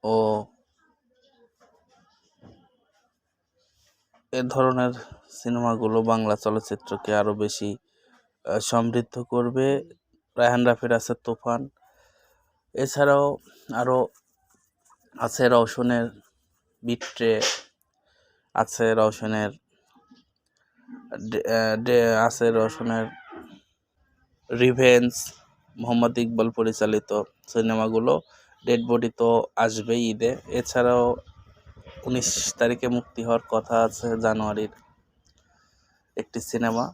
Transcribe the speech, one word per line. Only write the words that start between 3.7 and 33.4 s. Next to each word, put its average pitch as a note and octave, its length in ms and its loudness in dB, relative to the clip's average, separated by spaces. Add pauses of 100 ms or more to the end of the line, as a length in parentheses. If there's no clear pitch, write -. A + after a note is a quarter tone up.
এ B2+ 100 -2
ধরনের B2+ 500 0 (380)
সিনেমাগুলো A2+ 720 0
বাংলা A2 340 2
চলচ্চিত্রকে G#2+ 760 -4
আরও G#2 200 2
বেশি, G#2 420 -6 (680)
আহ, F2+ 140 -4
সমৃদ্ধ A#2 640 -2
করবে। A#2+ 440 -2 (720)
রায়হান B2 280 4
রাফির A#2+ 280 2
আছে A#2 220 0
তুফান, A#2+ 540 -6 (1040)
এছাড়াও C#3+ 640 2 (380)
আরও B2+ 340 0 (1120)
আছে A#2+ 280 0
রওশনের A#2+ 580 2 (760)
বিট্রে, A#2 580 -2 (1120)
আছে A2+ 400 2
রওশনের G#2+ 560 0 (1800)
ডে-, - 180 -4
আহ, A2 280 0
ডে-, A#2 400 2
আছে A#2 340 2
রওশনের A2+ 560 -2 (1500)
রিভেঞ্জ, B2 560 6 (640)
মোহাম্মদ A#2 420 0
ইকবাল A#2 320 0
পরিচালিত G#2+ 720 -2 (240)
সিনেমাগুলো। A2+ 720 0 (440)
ডেড A#2+ 240 0
বডি A#2+ 280 0
তো A#2 300 2 (100)
আসবেই A2+ 540 0
ঈদে। A2+ 260 -2 (100)
এছাড়াও B2 680 0 (880)
উনিশ - 540 -4
তারিখে A#2+ 300 0
মুক্তি A#2+ 340 -4
হওয়ার A#2 260 0